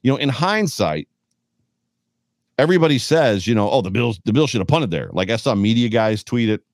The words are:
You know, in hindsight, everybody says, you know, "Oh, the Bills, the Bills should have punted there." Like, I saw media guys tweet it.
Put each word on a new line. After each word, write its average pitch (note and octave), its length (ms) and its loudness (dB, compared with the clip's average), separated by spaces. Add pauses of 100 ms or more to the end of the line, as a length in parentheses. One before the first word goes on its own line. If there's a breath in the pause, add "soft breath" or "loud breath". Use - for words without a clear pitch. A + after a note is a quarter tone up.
You B2+ 80 2
know, C#3 60 2
in C#3 120 -2
hindsight, C3+ 800 -2 (1500)
everybody D#3+ 400 4
says, A2+ 480 2
you A#2 80 2
know, G#2 160 2
"Oh, C3 100 2
the F#2+ 100 -6
Bills, A#2 340 -2
the A2 80 0
Bills D3 180 2
should A#2 100 -2
have - 80 -4
punted C#3+ 220 0
there." C2+ 220 -6
Like, F#2 180 -2
I A2+ 60 0
saw A#2 180 -2
media A2+ 340 0
guys A2 340 0
tweet A#2 260 -2
it. G#2+ 140 -2 (120)